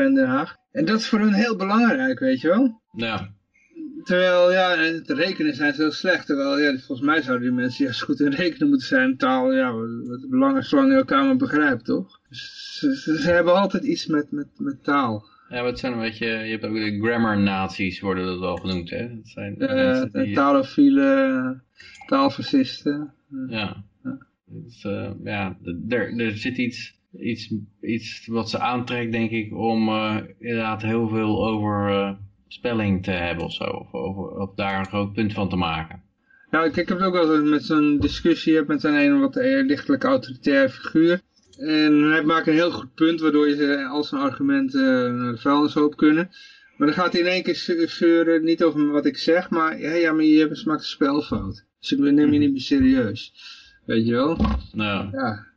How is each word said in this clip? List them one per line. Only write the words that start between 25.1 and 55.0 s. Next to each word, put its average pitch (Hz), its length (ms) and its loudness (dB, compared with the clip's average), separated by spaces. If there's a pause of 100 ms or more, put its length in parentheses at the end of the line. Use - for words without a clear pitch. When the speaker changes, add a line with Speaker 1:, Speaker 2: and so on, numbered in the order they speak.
Speaker 2:
ja, 101 340 -6 (300)
d-, 113 60 -2
er, 117 260 -2
er 110 180 -2
zit 127 200 -6
iets, 117 420 -8 (200)
iets, 110 340 -6 (280)
iets - 460 -8
wat 113 220 -4
ze - 100 -4
aantrekt, 123 520 -4
denk 113 200 -2
ik, 110 240 -6
om, 110 340 0
eh, 107 260 -2 (240)
inderdaad 110 420 -4
heel 113 260 0
veel 107 400 0
over, 104 420 -2
eh, 101 220 0 (360)
spelling 104 560 -2
te 98 80 -4
hebben 87 340 -4
of 82 80 -10
zo, - 100 -8
of, - 300 -8
over, 98 300 -6
of - 320 -8
daar 98 240 -4
een 95 60 -4
groot 101 280 -4
punt 107 200 -2
van 98 160 -2
te 92 60 -4
maken. 82 460 -4 (500)
Speaker 1:
Nou, 160 160 2
ik, 151 80 -2
ik 175 140 -2
heb 190 80 0
het 190 100 0
ook 180 60 0
wel 165 260 4
eens 147 100 2
met 151 160 2
zo'n 147 340 2
discussie 156 560 2
heb 151 120 2
met 156 160 -2
een, 151 120 2
een 143 240 4
wat, 269 160 0
eh, 269 300 2
lichtelijk 269 380 0
autoritair 254 640 2
figuur. 170 520 2 (360)
En 151 440 4 (100)
hij 156 120 2
maakt 165 240 2
een 160 60 4
heel 165 180 4
goed - 220 -10
punt, 160 280 2
waardoor 147 280 4
je, 143 160 2
eh, 139 260 -2
al 147 120 -2
zijn 139 180 -4
argumenten, 269 840 0
eh, 247 60 -2
naar 247 180 -4
de 247 60 -6
vuilnishoop 147 580 2
kunnen. 156 340 4 (480)
Maar 143 100 2
dan 156 100 0
gaat 175 160 2
hij 175 80 2
in 175 60 2
één 180 160 0
keer 170 120 -2
ze-, 170 320 -2
zeuren, 165 560 4
niet 165 200 2
over 151 280 2
wat 147 140 0
ik 143 120 0
zeg, 175 320 2
maar, 160 300 -2
ja, 151 140 -6
ja, 170 200 2
maar 156 100 2
je 156 160 6
hebt, 151 260 0
maakt 151 160 0
een - 60 -12
spelfout. 139 800 -2 (140)
Dus - 120 -6
ik 139 80 0
neem 143 180 4
je 151 80 6
Speaker 2:
Mhm. 147 140 4
Speaker 1:
niet 143 120 4
meer 135 100 -4
serieus. 131 720 0 (520)
Weet 113 200 0
je 117 80 0
wel? 143 240 0 (360)
Speaker 2:
Ja. 101 380 -4